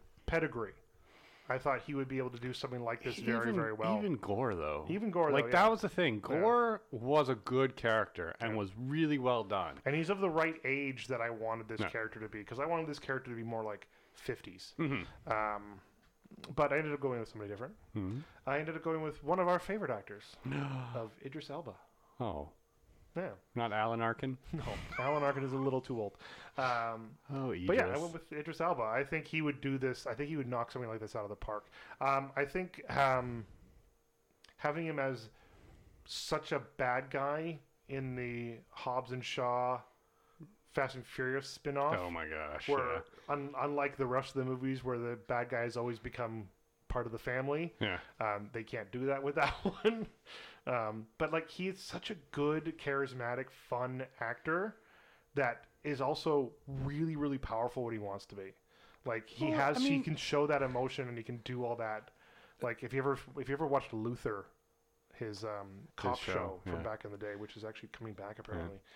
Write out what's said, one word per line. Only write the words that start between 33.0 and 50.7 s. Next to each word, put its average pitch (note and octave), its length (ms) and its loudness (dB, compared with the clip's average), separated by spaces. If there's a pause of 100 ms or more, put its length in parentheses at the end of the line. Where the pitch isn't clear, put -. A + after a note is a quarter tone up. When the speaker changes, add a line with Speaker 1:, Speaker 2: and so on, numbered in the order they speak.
Speaker 1:
having D#3+ 300 -2
him D#3 100 -2
as C3 320 -2 (760)
such - 480 -4
a C#3+ 60 2
bad C3 520 0
guy D3 480 0 (280)
in C3 280 -4
the A#2+ 420 -4 (140)
Hobbs B2 400 -2
and B2+ 120 -4
Shaw B2 560 2 (920)
Fast C3+ 240 2
and B2 100 -8
Furious C3 420 -2
spin-off, C#3+ 520 0
Speaker 2:
Oh F2+ 100 -2
my E2 180 -2
gosh, D#2 400 -4
Speaker 1:
where B2+ 280 4
Speaker 2:
yeah. - 60 -2 (280)
Speaker 1:
un-, C#3+ 300 -2
unlike C#3+ 360 2
the C3+ 120 2
rest C3 280 0
of C3+ 80 2
the B2+ 80 0
movies C3 320 0
where B2+ 140 0
the A#2+ 200 -2 (100)
bad A#2+ 220 0
guys A#2+ 280 0
always A#2 220 -2
become A2+ 500 -6 (380)
part A#2+ 180 0
of A2+ 60 -6
the A2+ 80 -6
family, C#3 600 -2
Speaker 2:
Yeah. G2 200 2 (200)
Speaker 1:
um, G#2 340 0
they A2+ 100 -4
can't A2 280 -6
do B2+ 140 -2
that C#3 160 2
with C#3 140 0
that C#3+ 180 4
<laughs> - 300 -2
one. A3+ 240 4 (580)
Um, A2 420 0 (100)